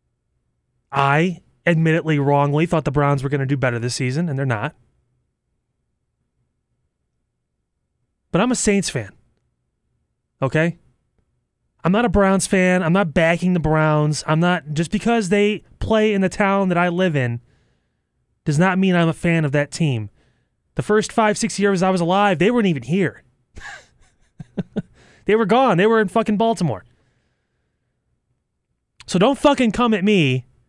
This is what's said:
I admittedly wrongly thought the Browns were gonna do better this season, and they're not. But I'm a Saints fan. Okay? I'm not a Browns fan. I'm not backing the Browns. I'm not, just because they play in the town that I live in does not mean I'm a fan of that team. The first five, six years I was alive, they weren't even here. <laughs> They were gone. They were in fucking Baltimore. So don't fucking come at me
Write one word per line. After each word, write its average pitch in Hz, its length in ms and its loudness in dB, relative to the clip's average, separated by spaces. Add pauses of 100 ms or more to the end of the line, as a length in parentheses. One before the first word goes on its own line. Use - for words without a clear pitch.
(920)
I 143 500 0 (260)
admittedly 160 520 2
wrongly 143 460 2
thought 165 180 0
the 143 80 -4
Browns 143 320 0
were 139 60 -6
gonna 135 160 -2
do 139 100 -2
better 123 240 -2
this 120 160 -6
season, 135 320 -4
and 139 120 -4
they're 139 60 -4
not. 120 300 -4 (3500)
But 170 100 0
I'm 254 100 0
a 233 40 -2
Saints 202 340 0
fan. 107 220 -8 (1300)
Okay? 156 380 -2 (1040)
I'm 165 80 2
not 226 140 0
a 220 40 -2
Browns 190 380 2
fan. 185 360 2
I'm 165 100 0
not 185 200 0
backing 175 400 0
the 180 60 0
Browns. 151 680 0
I'm 156 120 2
not, 165 340 0
just 165 180 -4
because 220 380 0
they 208 340 0 (160)
play 214 340 0
in 196 80 0
the 185 80 0
town 196 400 0
that 170 80 0
I 180 120 2
live 175 260 0
in 120 240 -2 (1040)
does 147 160 -2
not 185 200 2
mean 185 160 2
I'm 170 120 2
a 165 60 0
fan 165 320 -2
of 139 60 -4
that 147 200 -2
team. 120 380 -2 (680)
The 151 60 -4
first 214 300 0
five, 214 260 0
six - 220 -6
years 196 240 0
I 190 80 2
was 185 100 -2
alive, 185 380 0
they 180 120 2
weren't 233 160 0
even 151 160 -2
here. 151 400 -4 (320)
<laughs> - 1300 -14 (420)
They 202 100 2
were 226 100 2
gone. 226 320 2
They 190 80 4
were 226 160 2
in 208 60 0
fucking 214 300 -2
Baltimore. 185 460 -2 (2250)
So - 140 -2
don't 262 180 2
fucking 262 340 2
come 233 220 0
at 185 100 -2
me 151 440 2 (220)